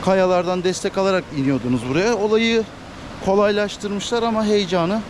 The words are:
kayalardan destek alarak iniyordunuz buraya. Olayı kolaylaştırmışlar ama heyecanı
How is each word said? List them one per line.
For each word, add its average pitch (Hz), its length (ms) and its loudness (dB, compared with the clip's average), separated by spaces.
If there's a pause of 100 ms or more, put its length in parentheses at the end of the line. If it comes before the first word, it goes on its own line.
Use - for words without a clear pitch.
kayalardan 185 600 2
destek 185 340 -2
alarak 190 260 0 (120)
iniyordunuz 127 520 0
buraya. 190 280 0
Olayı 220 480 2 (600)
kolaylaştırmışlar 202 960 0
ama 220 220 0
heyecanı 196 640 2